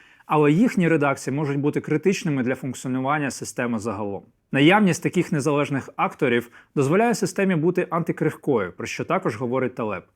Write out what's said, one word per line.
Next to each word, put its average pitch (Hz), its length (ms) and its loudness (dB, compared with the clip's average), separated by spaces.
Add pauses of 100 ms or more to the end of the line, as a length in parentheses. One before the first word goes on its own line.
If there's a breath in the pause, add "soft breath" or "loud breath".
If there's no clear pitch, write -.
(260 loud breath)
але 151 260 4
їхні 185 360 2
редакції 139 480 0
можуть 143 240 -2
бути 147 220 -2
критичними 156 640 0
для 123 120 0
функціонування 131 760 -4
системи 120 480 -6
загалом. 101 440 -6 (280)
Наявність 170 520 4
таких 165 280 -2
незалежних 143 640 -2
акторів 135 540 0 (260 loud breath)
дозволяє 185 400 2
системі 190 400 0
бути 175 340 0
антикрихкою, 151 880 -2
про - 100 -8
що - 180 -8
також 180 320 -2
говорить 127 380 -4
Талеб. 104 280 -6 (120)